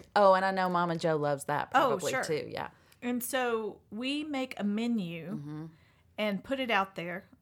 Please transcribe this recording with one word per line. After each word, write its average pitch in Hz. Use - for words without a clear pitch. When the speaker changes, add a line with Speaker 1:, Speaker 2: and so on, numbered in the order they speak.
Speaker 1:
group. -
Speaker 2:
Oh, 196
and 185
I 190
know 190
Mama 175
Joe 160
loves 143
that 143
Speaker 1:
Oh, 277
Speaker 2:
probably -
Speaker 1:
sure. 262
Speaker 2:
too. 151
Yeah. -
Speaker 1:
And 247
so 233
we 269
make 269
a 196
menu 202
Speaker 2:
Mm-hmm. 151
Speaker 1:
and 208
put 269
it 240
out 196
there 175